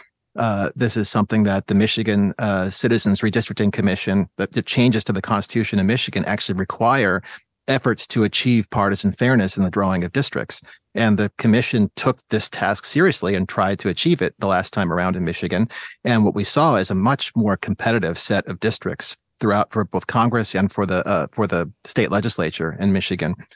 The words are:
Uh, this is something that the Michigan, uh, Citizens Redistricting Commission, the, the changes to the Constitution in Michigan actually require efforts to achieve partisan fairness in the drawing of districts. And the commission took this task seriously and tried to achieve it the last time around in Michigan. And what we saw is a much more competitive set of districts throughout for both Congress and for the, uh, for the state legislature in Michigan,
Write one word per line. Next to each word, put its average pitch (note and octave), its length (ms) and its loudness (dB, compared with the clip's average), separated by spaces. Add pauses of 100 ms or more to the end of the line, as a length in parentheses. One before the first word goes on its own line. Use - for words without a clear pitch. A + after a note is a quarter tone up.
(360)
Uh, G2+ 400 -2
this A2+ 200 0
is G#2+ 140 0
something G#2+ 340 2
that G2 240 0
the G#2 80 2
Michigan, G2+ 640 2
uh, G2 300 0
Citizens A2 520 2
Redistricting G#2+ 520 0
Commission, G2 640 0
the, G2 100 -2
the - 140 -4
changes A#2+ 440 2
to G#2+ 80 -2
the F#2+ 80 -4
Constitution G#2 580 0
in F#2+ 80 2
Michigan A2+ 380 0
actually G2 320 -4
require A2 640 0 (460)
efforts B2+ 400 0
to A2+ 160 2
achieve A2+ 460 2
partisan G2 420 0
fairness A#2+ 460 2
in G2 60 2
the F2+ 60 0
drawing F#2+ 340 0
of F2 100 -6
districts. - 480 -4 (340)
And G#2+ 240 2
the G#2 180 0
commission A2+ 580 2
took - 240 -2 (100)
this A2 200 -2
task - 360 -2
seriously C#3+ 500 0
and F#2 120 0
tried G2 320 -2
to G2 100 -2
achieve D#3 320 0
it F2 180 -2
the G2+ 80 -2
last F#2 260 0
time F#2 180 0
around F2+ 240 0
in F2+ 80 -2
Michigan. F2+ 440 -2 (360)
And A2+ 220 2
what F#2 100 2
we G2+ 80 -2
saw D3 340 2
is F#2 120 0
a G2 60 0
much A2+ 400 0
more G#2 220 0
competitive G#2 600 -2
set - 300 -2
of F2+ 120 -8
districts - 580 -4 (220)
throughout G#2 320 0
for A2 120 -2
both - 240 -6
Congress A#2 480 0
and F#2+ 160 2
for G2+ 140 -2
the, F#2 220 0
uh, E2+ 240 0
for G#2 160 -2
the E2+ 240 -2 (120)
state - 280 -2
legislature E2 680 -2
in G2 120 2
Michigan, F2+ 440 -2 (200)